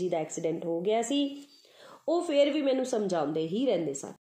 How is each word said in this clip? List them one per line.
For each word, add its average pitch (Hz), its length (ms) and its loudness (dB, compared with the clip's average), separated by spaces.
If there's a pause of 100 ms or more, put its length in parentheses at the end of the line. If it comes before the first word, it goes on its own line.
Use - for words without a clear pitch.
ji 180 60 0
ਦਾ 170 80 2
ਐਕਸੀਡੈਂਟ 165 480 -2
ਹੋ 170 160 -2
ਗਿਆ 214 200 2
ਸੀ। 285 420 -2 (640)
ਉਹ 339 140 2
ਫੇਰ 285 280 4
ਵੀ 294 120 0
ਮੈਨੂੰ 262 240 2
ਸਮਝਾਉਂਦੇ 165 640 0
ਹੀ 220 180 0
ਰਹਿੰਦੇ 170 280 0
ਸਨ। - 200 -10 (180)